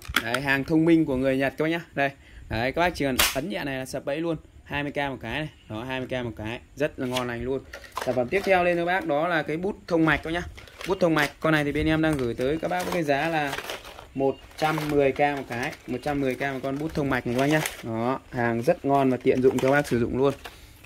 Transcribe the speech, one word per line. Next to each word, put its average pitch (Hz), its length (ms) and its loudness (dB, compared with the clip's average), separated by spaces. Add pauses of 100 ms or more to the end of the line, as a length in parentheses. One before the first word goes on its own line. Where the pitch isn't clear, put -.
(220)
Đấy, 120 180 0
hàng 139 240 0
thông 160 200 2
minh 165 200 6
của 143 120 -2
người 131 200 2
Nhật 135 220 0
các 156 60 0
bác 156 60 0
nhá. 170 100 -2 (140)
Đây. 139 160 0 (380)
Đấy, 117 240 -2
các 156 80 0
bác 175 140 2
chỉ 147 100 -2
cần 131 120 0 (180)
ấn 135 140 -4
nhẹ 185 160 -6
này 135 140 -6
là 131 60 -6
sập 151 200 -8
bẫy 143 160 -4
luôn. 165 160 -2 (280)
Hai 143 180 -6
mươi 143 100 -6
K - 40 -8
một 139 240 -4
cái 117 180 -6
này. 151 100 -6 (220)
Đó, 110 140 -6
hai 131 160 -6
mươi 127 80 -6
K 127 160 -4
một 117 120 -6
cái. 110 240 -8 (160)
Rất 147 220 -2
là 135 80 -4
ngon 123 220 -2
lành 120 160 -6
luôn. 131 160 -4 (460)
Sản 127 80 0
phẩm 123 140 0
tiếp 190 160 0
theo 185 200 6
lên 175 120 2
các 170 80 0
bác 175 220 -2
đó 156 220 0
là 165 140 0
cái 151 140 -4
bút 190 200 -4 (100)
thông 165 180 4
mạch 156 120 6
các - 80 -4
bác 160 60 -6
nhá. 175 120 -2 (460)
Bút 190 120 0
thông 165 140 4
mạch, 147 160 2 (100)
con 156 120 2
này 151 120 4
thì 143 80 -2
bên 151 140 0
em 156 160 4
đang 156 140 4
gửi 123 180 0
tới 131 280 0
các - 60 -2
bác 180 160 -2
với 180 80 -4
cái 180 100 0
giá 143 260 2
là 147 240 -2 (600)
một 135 220 2 (200)
trăm 156 200 2 (140)
mười 143 220 4
K 131 60 -6
một 143 300 2
cái. 127 240 -4 (140)
Một 127 160 -4
trăm 147 180 0
mười 131 140 0
K 123 60 -6
một 135 220 -4
con 135 160 -4
bút 156 160 -6
thông 143 160 0
mạch 127 160 0
này 120 100 0
các 127 40 2
bác 139 60 4
nhá. 156 140 4 (220)
Đó, 117 380 -2 (100)
hàng 117 320 0
rất - 220 0
ngon 139 260 4
và 127 60 2
tiện 123 260 2
dụng 127 160 6
cho 131 100 2
các 135 40 4
bác 143 140 4
sử 120 140 2
dụng 120 180 -2
luôn. 135 160 2 (520)